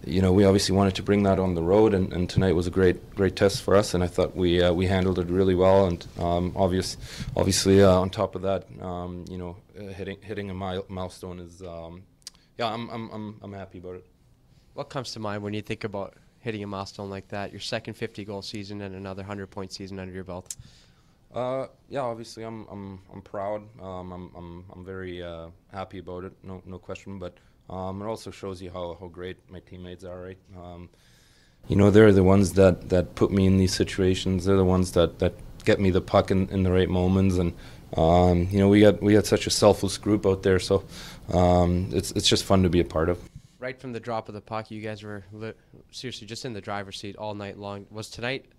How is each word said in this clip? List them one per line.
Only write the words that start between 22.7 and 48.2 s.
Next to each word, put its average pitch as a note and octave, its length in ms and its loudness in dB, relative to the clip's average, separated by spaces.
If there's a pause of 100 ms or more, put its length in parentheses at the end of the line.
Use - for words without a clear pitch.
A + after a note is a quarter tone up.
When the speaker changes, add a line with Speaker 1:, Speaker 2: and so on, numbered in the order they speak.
Speaker 1:
I'm F#2+ 80 -16
proud. G#2 400 -8 (200)
Um, F#2 300 -12
I'm, F2+ 240 -14
I'm, F2 340 -16
I'm F2+ 140 -18
very, F2+ 400 -12
uh, E2+ 240 -12 (240)
happy F#2+ 280 -12
about F2+ 260 -12
it. F#2+ 80 -14 (100)
No, F#2 220 -14
no F2+ 120 -16
question. G2 420 -14
But, F2 180 -14 (320)
um, F#2+ 320 -8
it G2+ 40 -10
also G#2+ 260 -10
shows F#2+ 300 -12
you F#2 80 -14
how, F2 300 -10
how F#2 80 -16
great F2+ 300 -14 (120)
my F2+ 120 -18
teammates F2+ 420 -18
are, F2+ 180 -14
right? F#2 160 -16 (200)
Um, F2 320 -16 (800)
you D#2+ 80 2
know, G2+ 120 8
they're G#2+ 220 10
the G2 100 8
ones F#2+ 340 6
that, F#2 340 4
that F2+ 260 0
put - 160 2
me F#2+ 140 4
in F#2+ 100 6
these F#2+ 180 4
situations. F#2 720 0
They're G2 140 2
the F#2+ 80 4
ones F#2 260 2
that, E2+ 280 2
that F2+ 160 0 (280)
get G#2 160 4
me G2 100 2
the F2+ 120 2
puck G2 300 2
in, F#2+ 180 0
in G2 140 0
the F2+ 100 2
right F#2 160 4
moments. F#2 480 2
And, F2 160 0 (420)
um, F2 560 4
you G2+ 80 2
know, G2 80 6
we G#2 140 8
got, G2+ 200 6
we G#2 120 4
got G2+ 120 6
such - 220 0
a - 40 -2
selfless G2 460 4
group G#2 280 0
out F#2+ 180 2
there. F#2 160 4
So, G2 240 0 (500)
um, F2+ 600 4
it's, F#2 180 -4
it's - 160 -2
just G#2+ 160 2
fun F#2+ 200 4
to F2+ 60 4
be E2+ 120 2
a - 20 2
part D#2+ 240 -2
of. F2 140 -4 (360)
Speaker 2:
Right B2+ 220 -12
from B2+ 140 -14
the A2+ 80 -10
drop A2+ 260 -8
of G#2+ 60 -18
the G#2 80 -12
puck, A2 280 -10
you A2 120 -12
guys G#2+ 200 -10
were G#2 300 -14
li-, G#2+ 220 -14 (380)
seriously A2+ 360 -14
just A2 160 -14
in C3 80 -10
the G#2 80 -10
driver's G2+ 400 -10
seat G2+ 160 -12
all G#2+ 200 -10
night G2+ 220 -12
long. G2+ 320 -12
Was G#2+ 200 -14
tonight B2 500 -8